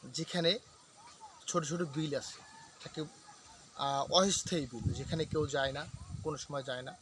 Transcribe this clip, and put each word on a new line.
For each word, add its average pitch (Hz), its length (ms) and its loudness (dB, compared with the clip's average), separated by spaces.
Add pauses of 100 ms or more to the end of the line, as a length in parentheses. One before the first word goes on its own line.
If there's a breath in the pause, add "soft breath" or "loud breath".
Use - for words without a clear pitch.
যেখানে 165 560 2 (880)
ছোট 170 180 2
ছোট 170 160 0
বিল 151 340 0
আছে, - 240 -4 (440)
থাকে, - 180 -8 (720)
আহ, 139 380 0
অস্থায়ী 185 520 6
বিল, - 280 -2
যেখানে 156 320 0
কেউ 151 220 2
যায় 139 240 2
না, 143 140 -6 (380)
কোনো 151 140 -2
সময় 139 260 -4
যায় 127 180 -4
না। 147 200 -10